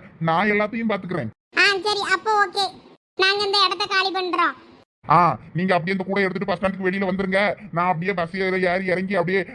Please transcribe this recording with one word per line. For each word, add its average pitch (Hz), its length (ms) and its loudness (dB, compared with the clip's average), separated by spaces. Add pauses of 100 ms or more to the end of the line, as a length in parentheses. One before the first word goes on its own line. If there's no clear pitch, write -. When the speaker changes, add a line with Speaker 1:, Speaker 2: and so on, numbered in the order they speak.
(200)
Speaker 1:
நான் 165 300 2
எல்லாத்தையும் 214 420 0
பாத்துக்கிறேன். 175 400 -4 (260)
Speaker 2:
ஆ, 359 60 6 (200)
சரி, 415 180 -2 (100)
அப்போ 381 180 -2 (160)
ஓகே. 392 180 -4 (540)
நாங்க 392 260 2
இந்த 403 220 0
இடத்த 381 200 -2
காலி 381 280 0
பண்றோம். 339 400 0 (540)
Speaker 1:
ஆ, 156 300 4 (160)
நீங்க 185 200 0
அப்படியே 180 220 0
இந்த 190 100 -2
கூடை 196 180 0
எடுத்துட்டு 190 260 -2
பஸ் 175 100 0
ஸ்டாண்டுக்கு 190 280 -2
வெளியில 190 220 -2
வந்துருங்க. 190 300 0 (320)
நான் 175 180 0
அப்படியே 180 220 -2
பஸ் 175 240 -4
ஏறி, 190 260 0
ஏறி 185 220 0
இறங்கி 185 300 0
அப்படியே 185 260 2 (140)